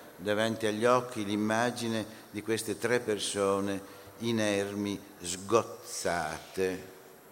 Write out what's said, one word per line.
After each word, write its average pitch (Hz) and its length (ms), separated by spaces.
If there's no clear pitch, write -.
davanti 110 520
agli 107 180
occhi 123 400
l'immagine 110 800
di 101 140
queste 107 340
tre 120 220
persone 98 840
inermi, 101 800
sgozzate. 92 1800